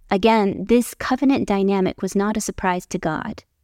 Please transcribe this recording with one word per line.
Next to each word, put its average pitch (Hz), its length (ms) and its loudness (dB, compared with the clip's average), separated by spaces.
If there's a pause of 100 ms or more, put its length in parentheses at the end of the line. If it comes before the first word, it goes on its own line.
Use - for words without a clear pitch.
Again, 202 600 2
this 233 260 2
covenant - 540 0
dynamic 196 520 0
was 190 140 -4
not 202 220 0
a 220 40 -2
surprise 180 460 -4
to - 120 -8
God. - 440 -6 (220)